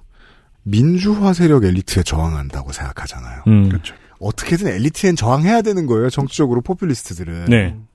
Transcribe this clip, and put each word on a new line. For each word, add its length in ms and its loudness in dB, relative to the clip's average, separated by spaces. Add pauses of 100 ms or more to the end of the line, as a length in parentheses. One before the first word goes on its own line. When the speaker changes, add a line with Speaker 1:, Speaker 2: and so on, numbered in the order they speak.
(640)
Speaker 1:
민주화 720 2
세력 300 4
엘리트에 400 0
저항한다고 680 -4
생각하잖아요. 760 -12
Speaker 2:
음. 220 6
Speaker 3:
그렇죠. 240 -4 (260)
Speaker 1:
어떻게든 480 -4
엘리트엔 500 0
저항해야 440 2
되는 240 -2
거예요, 240 0
정치적으로 520 0
포퓰리스트들은. 880 -6
Speaker 2:
네. 260 2 (200)